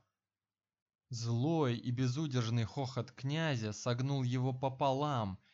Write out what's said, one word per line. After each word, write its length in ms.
Злой 680
и 140
безудержный 720
хохот 480
князя 600
согнул 500
его 300
пополам 840